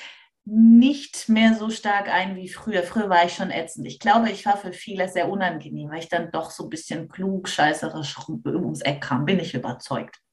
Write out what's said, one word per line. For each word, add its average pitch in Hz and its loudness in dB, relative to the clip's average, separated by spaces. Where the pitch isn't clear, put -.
nicht 233 6
mehr 226 6
so 220 -4
stark 202 -2
ein 190 -2
wie 185 -12
früher. 202 -4
Früher 208 -2
war 175 6
ich 175 -2
schon - -6
ätzend. - -8
Ich - -16
glaube, 220 4
ich 196 -8
war 202 2
für 185 -10
viele 185 -4
sehr 180 0
unangenehm, 151 -4
weil 160 -10
ich 170 -12
dann 170 -2
doch 160 -6
so 165 -12
ein - -12
bisschen 165 -10
klugscheißerisch 160 -2
rum, 151 -8
ums 151 -4
Eck 143 -4
kam, 135 -2
bin 180 2
ich 165 -6
überzeugt. 123 -8